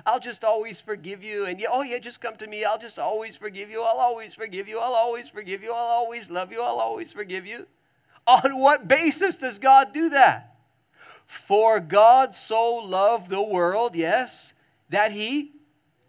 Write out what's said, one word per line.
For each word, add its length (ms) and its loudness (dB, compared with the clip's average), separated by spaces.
"I'll 140 0
just 240 -12
always 380 -2
forgive 420 -12
you," 220 -6
and 120 -6
yeah, 140 -6
oh 120 -2
yeah, 160 -8
just 200 -18
come 160 -10
to 120 -16
me, 180 -8
I'll 140 -2
just 200 -16
always 380 -6
forgive 320 -14
you, 120 -8
I'll 200 0
always 320 -2
forgive 340 -12
you, 120 -8
I'll 140 -2
always 360 -2
forgive 340 -12
you, 80 -8
I'll 60 -6
always 520 -4
love 220 -8
you, 100 -8
I'll 200 -2
always 320 -6
forgive 320 -10
you." 200 -14
On 320 4
what 300 4
basis 480 0
does 200 -8
God 360 6
do 160 -2
that? 440 4
"For 460 2
God 560 6
so 400 -2
loved 540 -2
the 120 -2
world," 540 0
yes, 580 -4
"that 220 0
he," 400 -6